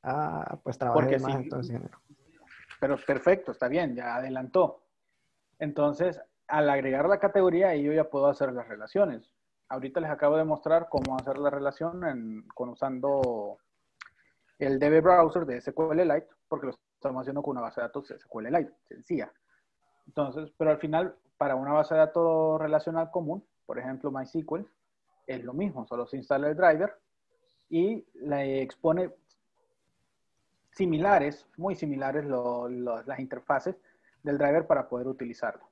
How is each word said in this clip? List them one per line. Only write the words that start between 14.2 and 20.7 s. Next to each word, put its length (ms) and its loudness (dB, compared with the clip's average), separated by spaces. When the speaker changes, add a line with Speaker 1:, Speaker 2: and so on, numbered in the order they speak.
Speaker 2:
el 200 0
D 120 4
B 100 8
Browser 460 6
de 100 -4
S 160 -8
Q 180 -2
L 140 4
Lite, 240 0
porque 180 -4
lo 80 -6
estamos 280 -6
haciendo 200 -6
con 100 -4
una 100 -6
base 180 -8
de 60 -4
datos 240 -10
S 180 -16
Q 120 -10
L 100 -8
Lite, 240 0
sencilla. 460 -8
Entonces, 520 -6
pero 120 4